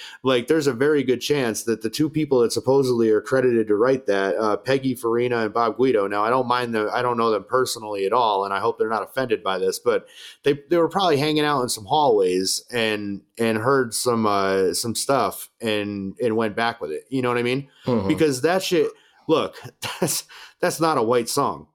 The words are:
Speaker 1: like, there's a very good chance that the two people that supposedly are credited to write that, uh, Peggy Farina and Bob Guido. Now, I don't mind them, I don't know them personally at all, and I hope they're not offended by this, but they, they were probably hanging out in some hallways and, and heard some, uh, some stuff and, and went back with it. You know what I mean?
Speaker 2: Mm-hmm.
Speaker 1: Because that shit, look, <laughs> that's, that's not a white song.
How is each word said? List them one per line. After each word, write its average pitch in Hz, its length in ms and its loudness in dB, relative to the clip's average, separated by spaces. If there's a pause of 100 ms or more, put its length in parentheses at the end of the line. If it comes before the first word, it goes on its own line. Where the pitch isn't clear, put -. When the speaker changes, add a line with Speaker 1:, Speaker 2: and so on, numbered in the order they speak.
(240)
Speaker 1:
like, 127 240 2
there's 156 200 2
a 139 60 2
very 143 300 2
good 123 160 0
chance 127 440 -2
that 113 180 -2
the 110 80 -4
two 151 200 -2
people 143 300 0
that 117 140 2
supposedly 123 560 2
are 107 120 4
credited 123 460 2
to 104 80 4
write 131 300 2
that, 98 320 0
uh, 107 180 0
Peggy 131 400 -2
Farina 120 440 0
and 107 140 -2
Bob 117 220 0
Guido. 117 320 2
Now, 104 160 -2
I 110 60 0
don't 127 180 0
mind 120 260 -2
them, 107 200 0
I 120 80 0
don't 123 160 0
know 117 140 2
them 101 120 0
personally 110 600 -2
at 98 80 0
all, 107 320 2
and 98 80 -4
I 98 80 -2
hope 113 180 -2
they're 110 80 0
not 110 160 -2
offended 113 400 -4
by 95 140 -2
this, 92 200 -2
but 107 300 -2 (360)
they, 143 140 2 (120)
they 170 80 2
were 165 80 4
probably 170 320 2
hanging 151 260 0
out 147 200 0
in 120 60 -4
some 107 160 -8
hallways 98 840 2
and, 104 500 -2 (180)
and 113 180 2
heard 123 340 2
some, 113 360 0
uh, 95 440 2
some 110 220 -4
stuff 113 560 -2 (100)
and, 104 640 -4
and 113 160 0
went 110 180 -2
back 117 240 -2
with 78 120 -8
it. 76 180 -10
You 131 140 -4
know 123 60 2
what 120 100 0
I 120 40 -2
mean? 131 260 -2 (180)
Speaker 2:
Mm-hmm. 110 200 0
Speaker 1:
Because 127 340 2
that 170 200 2
shit, 165 300 0 (360)
look, 127 280 0 (220)
<laughs> - 220 -8
that's, - 260 -2 (340)
that's 170 200 0
not 160 200 2
a - 20 2
white 117 260 2
song. 98 480 -4